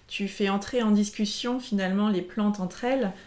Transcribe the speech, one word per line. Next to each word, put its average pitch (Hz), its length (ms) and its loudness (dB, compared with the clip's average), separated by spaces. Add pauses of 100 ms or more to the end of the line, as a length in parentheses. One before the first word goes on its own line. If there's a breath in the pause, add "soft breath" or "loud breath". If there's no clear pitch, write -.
tu 196 200 -4
fais 196 220 0
entrer 202 340 0
en 214 80 4
discussion 208 680 0
finalement 202 500 0
les 185 120 2
plantes 208 380 0
entre 185 260 -4
elles 247 260 2 (160 loud breath)